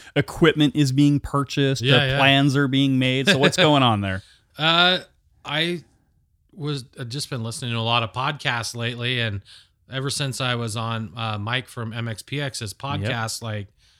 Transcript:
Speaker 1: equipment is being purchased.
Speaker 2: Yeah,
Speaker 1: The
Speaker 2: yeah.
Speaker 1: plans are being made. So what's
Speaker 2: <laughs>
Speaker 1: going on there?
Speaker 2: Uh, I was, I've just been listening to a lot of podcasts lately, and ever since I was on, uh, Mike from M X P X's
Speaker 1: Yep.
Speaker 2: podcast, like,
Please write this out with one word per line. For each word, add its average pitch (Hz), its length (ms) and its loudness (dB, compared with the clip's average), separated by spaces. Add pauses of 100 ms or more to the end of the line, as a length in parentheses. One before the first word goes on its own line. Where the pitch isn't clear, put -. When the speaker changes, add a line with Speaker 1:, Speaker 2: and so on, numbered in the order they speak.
(160)
Speaker 1:
equipment 147 580 4
is 143 180 2
being 143 280 4
purchased. 135 640 -2
Speaker 2:
Yeah, 143 180 4
Speaker 1:
The 139 60 2
Speaker 2:
yeah. 135 120 0
Speaker 1:
plans 139 380 6
are 143 100 4
being 135 320 2
made. 127 300 2
So 180 100 4
what's 160 180 4
Speaker 2:
<laughs> - 20 2
Speaker 1:
going 147 240 6
on 110 180 4
there? 95 220 -4 (340)
Speaker 2:
Uh, 170 440 2 (440)
I 156 400 -4 (720)
was, 143 300 -6 (140)
I've 120 120 -10
just 143 180 -8
been 123 140 -8
listening 117 300 -6
to 117 60 -2
a - 20 -2
lot 117 220 2
of 110 100 -6
podcasts 127 640 -4
lately, 120 460 -4
and 101 220 -4 (480)
ever 135 180 -6
since 135 320 -4
I 123 140 -2
was 117 220 -4
on, 113 400 -6
uh, 110 200 -4
Mike 117 320 -4
from 113 240 -10
M 117 160 -6
X 110 140 -8
P 143 180 -8
X's 120 320 -6
Speaker 1:
Yep. - 60 -20 (240)
Speaker 2:
podcast, 113 400 -4
like, 107 240 -6 (340)